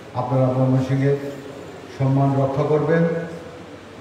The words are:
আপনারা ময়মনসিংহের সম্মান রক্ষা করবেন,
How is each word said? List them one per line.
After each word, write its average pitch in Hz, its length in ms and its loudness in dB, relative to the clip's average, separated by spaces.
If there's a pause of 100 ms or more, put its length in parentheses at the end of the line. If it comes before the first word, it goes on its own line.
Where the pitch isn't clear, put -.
(200)
আপনারা 131 340 2
ময়মনসিংহের 131 640 2 (800)
সম্মান 135 320 4 (120)
রক্ষা 135 320 0
করবেন, 151 300 4 (1000)